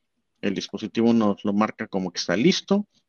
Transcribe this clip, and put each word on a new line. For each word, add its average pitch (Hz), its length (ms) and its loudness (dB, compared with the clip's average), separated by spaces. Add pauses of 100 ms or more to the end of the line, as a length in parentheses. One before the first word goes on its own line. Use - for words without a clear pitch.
(420)
El 101 120 -2
dispositivo 110 600 0
nos 107 300 2
lo 104 100 -2
marca 107 320 -2
como 92 260 -6
que - 60 -10
está - 180 -2
listo, 190 500 2 (220)